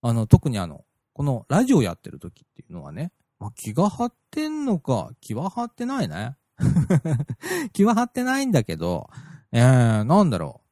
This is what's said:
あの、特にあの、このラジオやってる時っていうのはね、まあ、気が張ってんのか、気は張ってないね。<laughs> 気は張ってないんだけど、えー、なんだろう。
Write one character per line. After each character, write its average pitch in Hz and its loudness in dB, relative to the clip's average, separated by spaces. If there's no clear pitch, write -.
あ 120 0
の、 113 0
特 156 8
に 113 -2
あ 90 -4
の、 73 -18
こ 143 -8
の 127 -2
ラ 202 2
ジ 262 2
オ 151 6
や 87 -2
っ - -12
て - -18
る - -18
時 - -18
っ - -20
て - -20
い - -20
う - -20
の 85 -14
は 71 -16
ね、 147 -10
ま 104 -12
あ、 110 -12
気 - -12
が 185 2
張 233 -4
っ 240 -8
て 311 -6
ん 302 -6
の 202 -2
か、 117 -4
気 - -12
は 156 -6
張 240 -6
っ 233 -16
て 240 -10
な 262 -6
い - -4
ね。 135 -10
<laughs> 165 -2
気 196 0
は 226 2
張 233 0
っ 240 -6
て 247 -6
な 262 -2
い 269 -2
ん 247 -2
だ 143 2
け - -8
ど、 - -4
え 117 0
ー、 120 6
な 175 4
ん 170 2
だ 101 -2
ろ 76 -8
う。 - -